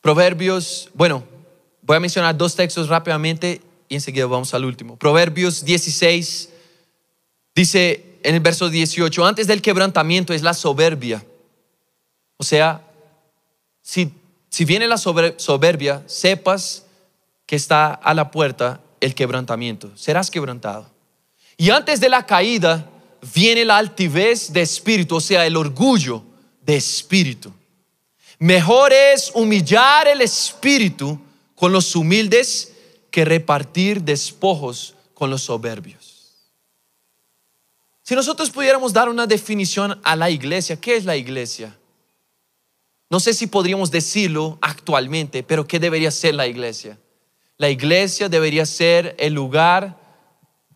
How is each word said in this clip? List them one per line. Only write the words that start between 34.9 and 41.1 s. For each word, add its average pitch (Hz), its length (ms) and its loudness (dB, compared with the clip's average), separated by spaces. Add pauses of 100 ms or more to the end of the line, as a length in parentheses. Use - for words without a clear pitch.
con 139 160 -4
los 135 120 -6
soberbios". 113 960 -12 (1700)
Si - 120 -4
nosotros 277 360 -2
pudiéramos 262 420 2
dar 233 160 4
una 233 180 -2
definición 202 800 -2
a 160 100 2
la 170 160 0
iglesia, 160 500 -6
¿qué 233 160 -2
es 214 80 -4
la 175 120 -2